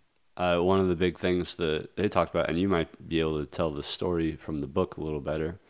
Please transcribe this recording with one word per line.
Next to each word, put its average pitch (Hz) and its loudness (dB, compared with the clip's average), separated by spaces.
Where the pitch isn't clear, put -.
Uh, 87 2
one 95 4
of 92 4
the 87 2
big 87 2
things 90 0
that 78 -2
they 95 0
talked 87 0
about, 85 2
and 80 0
you 98 2
might 85 -2
be 80 0
able 78 0
to 71 -4
tell 82 -2
the 71 -6
story 82 -2
from 78 -6
the 69 -4
book 87 -2
a 78 -8
little 78 -4
better, 78 -4